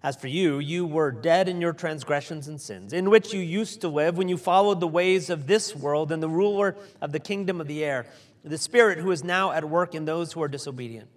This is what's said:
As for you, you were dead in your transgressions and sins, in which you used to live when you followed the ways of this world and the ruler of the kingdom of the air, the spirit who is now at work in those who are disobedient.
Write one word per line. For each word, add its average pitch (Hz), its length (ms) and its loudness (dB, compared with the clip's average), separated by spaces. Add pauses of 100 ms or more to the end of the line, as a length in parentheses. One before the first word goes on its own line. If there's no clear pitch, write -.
As 139 140 -4
for 135 120 -10
you, 151 320 2
you 165 260 -4
were 156 260 0
dead 165 380 4
in 180 100 -4
your 170 140 0
transgressions 151 720 -4
and 151 120 -12
sins, 98 340 -12
in 185 160 2
which 214 240 6
you 190 80 -2
used 180 400 -4
to 175 80 -2
live 156 280 2
when 185 120 0
you 180 80 0
followed 190 420 4
the 175 80 0
ways 175 420 2
of 151 180 -4
this 208 280 2
world 147 360 0
and 160 120 -2
the 160 60 -2
ruler 196 460 2 (260)
of 147 100 -6
the 156 80 -2
kingdom 190 400 -4
of 156 80 -8
the 151 160 -4
air, 135 220 -2 (380)
the 151 140 -6
spirit 208 420 4
who 185 120 0
is 156 120 -2
now 180 280 0
at 156 160 -2
work 170 260 0
in 160 120 -6
those 160 260 -2
who 165 100 -6
are 151 60 -2
disobedient. 127 680 -10